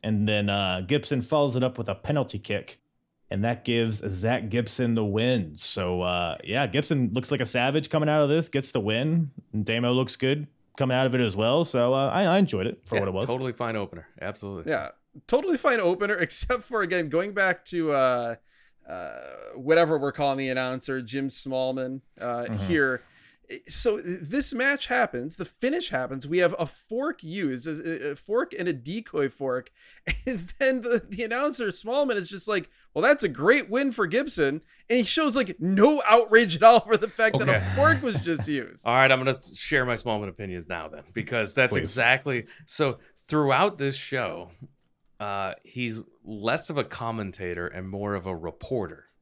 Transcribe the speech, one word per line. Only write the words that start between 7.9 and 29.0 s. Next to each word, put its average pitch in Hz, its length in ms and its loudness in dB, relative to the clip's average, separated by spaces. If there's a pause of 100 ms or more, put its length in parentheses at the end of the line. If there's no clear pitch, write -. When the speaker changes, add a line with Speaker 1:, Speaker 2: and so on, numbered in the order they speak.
Speaker 1:
out 151 120 4
of 143 80 4
this, 160 200 0
gets 139 240 -4
the 117 80 0
win. 139 500 0 (220)
And 107 120 -2
Damo 120 280 0
looks 131 240 0
good 143 300 -2 (300)
coming 127 200 0
out 131 80 4
of 127 100 0
it 127 60 2
as 107 140 0
well. 120 280 2
So, 127 300 2
uh, 135 160 2
I, 190 160 0
I 175 120 4
enjoyed 110 300 2
it - 180 -6
for - 100 -4
Speaker 2:
Yeah, - 60 2
Speaker 1:
what 98 60 -2
it 92 60 -4
was. 98 140 -2
Speaker 2:
totally 127 260 -2
fine 113 240 -4
opener. 90 300 -8 (140)
Absolutely. 98 500 -8
Speaker 3:
Yeah, 82 180 -4 (380)
totally 302 300 0
fine 247 220 2
opener, 190 360 0
<laughs> 180 40 -6
except 220 440 -4
for, 226 180 -4
again, 175 280 -2
going 185 240 -2
back 190 320 0
to, 160 280 -2
uh, 123 420 2 (540)
uh, 85 220 -10 (440)
whatever 156 420 4
we're 139 140 0
calling 139 260 0
the 135 120 -2
announcer, 127 520 -2
Jim 135 280 -4
Smallman, 131 720 -4 (180)
uh, 120 300 -4
Speaker 1:
Mm-hmm. 110 80 -4 (100)
Speaker 3:
here. 139 360 2 (640)
So 214 340 0
this 180 520 -4
match 269 340 -2
happens, 208 480 -2
the 180 100 -8
finish 285 440 -4
happens. 131 380 -6
We 170 120 0
have 175 180 2
a 170 80 -2
fork 262 580 -6
used, 156 440 -6
a, 160 440 -6
a 147 40 -8
fork 233 420 -4
and 180 100 -4
a 170 60 -2
decoy 143 560 -4